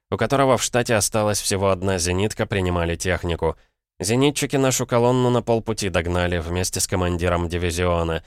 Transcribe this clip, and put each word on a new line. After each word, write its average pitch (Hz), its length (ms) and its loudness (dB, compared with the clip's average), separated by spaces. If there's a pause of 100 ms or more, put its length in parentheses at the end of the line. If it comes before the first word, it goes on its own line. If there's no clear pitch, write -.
(100)
у 98 60 -2
которого 131 400 2
в - 60 -4
штате - 320 0
осталась 107 460 0
всего 98 280 0
одна 95 300 0
зенитка, 92 480 0
принимали 87 500 0
технику. 82 600 -2 (440)
Зенитчики 135 560 0
нашу 131 300 0
колонну 123 420 2
на 123 140 2
полпути 110 480 -2
догнали 87 480 0
вместе 90 420 -4
с - 60 -2
командиром 87 640 0
дивизиона. 85 760 -2